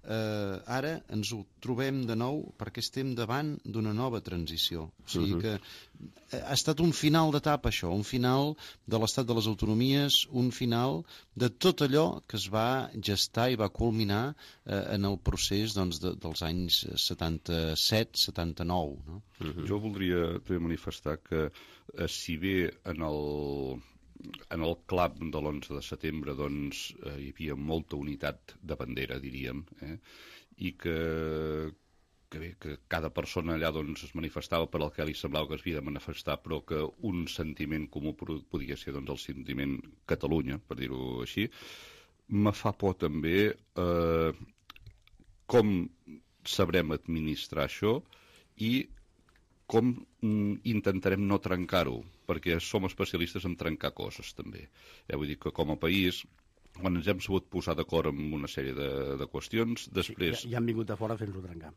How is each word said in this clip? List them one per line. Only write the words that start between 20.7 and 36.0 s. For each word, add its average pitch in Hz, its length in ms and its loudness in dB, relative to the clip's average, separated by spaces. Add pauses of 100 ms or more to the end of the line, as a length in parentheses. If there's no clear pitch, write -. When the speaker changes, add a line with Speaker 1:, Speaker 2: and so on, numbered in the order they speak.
Speaker 3:
que, 78 300 0 (460)
eh, 87 100 0
si - 300 -4
bé 90 340 2 (140)
en 80 160 -4
el, 73 800 -2 (680)
en 82 140 -2
el 82 120 2 (120)
clam 80 440 0
de 76 100 -2
l'onze 73 320 -4
de 71 80 -6
setembre, 76 540 -6
doncs, 71 580 -6 (100)
eh, 71 160 -8
hi 69 120 -10
havia 73 240 -6
molta 76 400 -2
unitat 73 680 -6
de - 140 -6
bandera, - 440 -4
diríem, 65 460 -8 (160)
eh? 160 160 -10 (600)
I 92 140 -4
que, 78 1000 -2 (580)
que 78 100 -12
bé, 85 180 -10
que 73 200 -10 (100)
cada 80 220 -2
persona 82 460 -2
allà, 80 180 2
doncs, 76 300 -4
es 80 120 -16
manifestava 80 520 -2
per 82 140 -2
el 76 100 0
que 78 140 -4
li 78 80 -4
semblava 76 360 -2
que 78 60 -4
es 73 60 -10
havia 82 140 -4
de 71 100 -4
manifestar, 73 560 -6